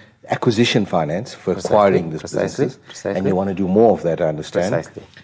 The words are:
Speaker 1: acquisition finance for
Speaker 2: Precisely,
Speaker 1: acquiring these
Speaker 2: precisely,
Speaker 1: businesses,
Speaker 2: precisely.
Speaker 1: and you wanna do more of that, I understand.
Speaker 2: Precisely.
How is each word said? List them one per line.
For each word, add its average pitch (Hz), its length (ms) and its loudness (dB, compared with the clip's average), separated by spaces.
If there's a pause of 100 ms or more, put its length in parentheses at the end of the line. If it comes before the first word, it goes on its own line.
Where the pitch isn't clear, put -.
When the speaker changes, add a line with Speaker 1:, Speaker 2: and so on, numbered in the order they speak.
(300)
Speaker 1:
acquisition 113 560 2
finance 85 480 -4
for - 180 -6
Speaker 2:
Precisely, 95 240 0
Speaker 1:
acquiring 92 340 4
these 78 100 -8
Speaker 2:
precisely, 101 440 -4
Speaker 1:
businesses, - 220 -6
Speaker 2:
precisely. - 320 -6
Speaker 1:
and 95 100 0
you 95 80 0
wanna 98 160 -2
do 90 160 -2
more 110 240 6
of 107 100 -2
that, 82 200 -2
I 80 60 2
understand. 78 440 -4
Speaker 2:
Precisely. - 300 -6 (220)